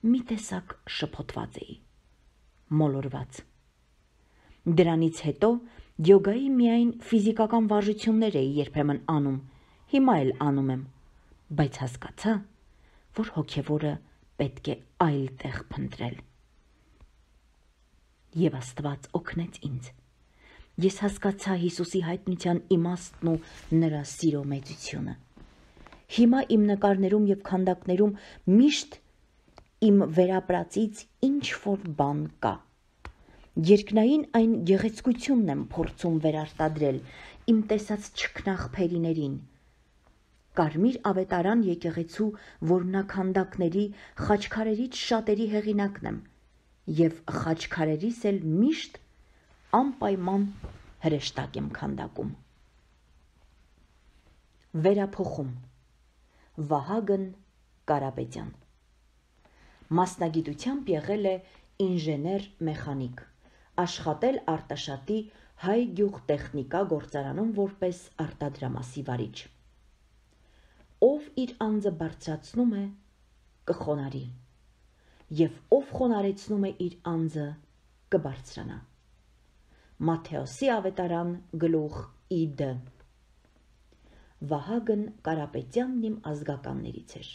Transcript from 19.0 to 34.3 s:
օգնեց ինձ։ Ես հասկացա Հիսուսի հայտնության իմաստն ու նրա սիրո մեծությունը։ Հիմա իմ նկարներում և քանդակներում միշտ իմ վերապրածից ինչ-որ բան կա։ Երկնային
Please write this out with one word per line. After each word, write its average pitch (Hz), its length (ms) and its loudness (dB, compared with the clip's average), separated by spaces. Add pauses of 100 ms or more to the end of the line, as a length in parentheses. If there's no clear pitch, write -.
օգնեց 170 500 -6
ինձ։ 131 300 -8 (880)
Ես 185 200 2
հասկացա 196 600 -2
Հիսուսի 175 420 -2
հայտնության 175 580 -2 (120)
իմաստն 175 580 0
ու 160 100 2 (340)
նրա 160 360 4
սիրո 147 400 -2
մեծությունը։ 135 680 -8 (960)
Հիմա 240 380 6
իմ 220 160 6
նկարներում 202 640 4
և 196 140 2
քանդակներում 185 720 2 (340)
միշտ 240 480 6 (880)
իմ 208 140 8 (120)
վերապրածից 185 960 2 (160)
ինչ-որ 226 720 -2
բան 147 280 0 (160)
կա։ 101 180 0 (1040)
Երկնային 208 760 6